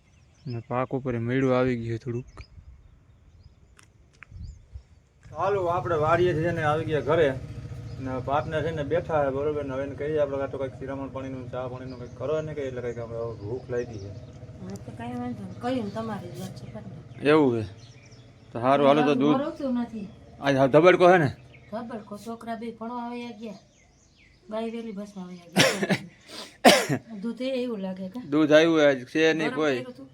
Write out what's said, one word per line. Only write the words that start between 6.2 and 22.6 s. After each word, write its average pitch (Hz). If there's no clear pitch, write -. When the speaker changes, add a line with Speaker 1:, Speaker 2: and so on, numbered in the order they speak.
Speaker 1:
છે 170
ને 165
આવી 156
ગયા 156
ઘરે. 135
ને 131
પાર્ટનર 151
છે 165
ને 156
બેઠા 151
છે, 135
બરોબર? 147
ને 131
હવે 139
એને 139
કહીએ 147
આપણે 139
કાં 135
તો 135
કંઈક 135
શિરામણ 135
પાણીનું, 131
ચા 127
પાણીનું 127
કંઈક 120
કરો 147
ને 151
કંઈ, 143
એટલે 123
કંઈક 120
આપણે 117
હવે 117
ભૂખ 110
લાગી 123
છે. 104
Speaker 2:
હા, -
તો -
કાંઈ 240
વાંધો 240
નહીં. 185
કહ્યું 247
ને 196
તમારી 208
જ 175
વાત 190
છે, -
પાર્ટનર. -
Speaker 1:
એવું 135
છે? 98
તો 117
સારું, 139
હાલો 147
તો 143
દૂધ. 143
Speaker 2:
ભરોસો 294
નથી. 233
Speaker 1:
આજ 139
હા 135
ધબડકો 170
છે 185
ને? 139
Speaker 2:
ધબડકો, 214
છોકરા 226
બે 226